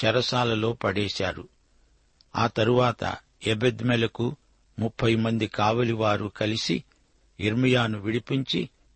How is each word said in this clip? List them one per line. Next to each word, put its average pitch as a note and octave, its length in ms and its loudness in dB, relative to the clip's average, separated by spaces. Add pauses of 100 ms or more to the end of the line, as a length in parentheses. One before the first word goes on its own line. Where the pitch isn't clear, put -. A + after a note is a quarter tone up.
చెరసాలలో A#2 680 0
పడేశారు. G2 760 -2 (880)
ఆ A2+ 120 2
తరువాత A2+ 680 2 (320)
ఎబెద్మెలకు A#2 880 0 (440)
ముప్పై A2+ 360 0
మంది A2+ 320 0
కావలివారు A2 880 0
కలిసి A2 460 -2 (560)
ఇర్మియాను A2+ 600 2
విడిపించి B2 680 -4 (260)